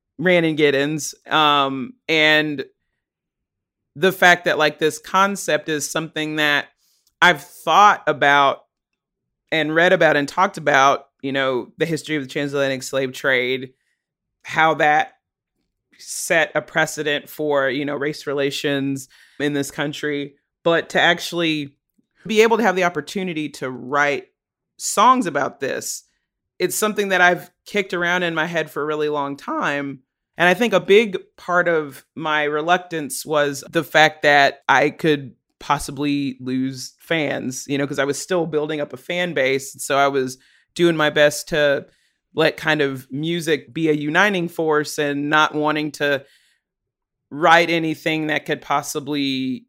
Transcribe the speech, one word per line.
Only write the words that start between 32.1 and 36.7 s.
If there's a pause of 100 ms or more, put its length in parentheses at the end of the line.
my
reluctance
was
the
fact
that
I
could (260)
possibly
lose